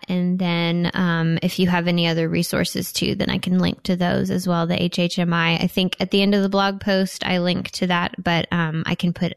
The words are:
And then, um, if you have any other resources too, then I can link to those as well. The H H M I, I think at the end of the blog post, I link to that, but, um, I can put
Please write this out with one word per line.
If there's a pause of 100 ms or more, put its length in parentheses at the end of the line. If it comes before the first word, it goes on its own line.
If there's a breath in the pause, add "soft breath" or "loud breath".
And
then,
um,
if
you
have
any
other
resources
too,
then
I
can
link
to
those
as
well.
The
H
H
M
I,
I
think
at
the
end
of
the
blog
post,
I
link
to
that,
but,
um,
I
can
put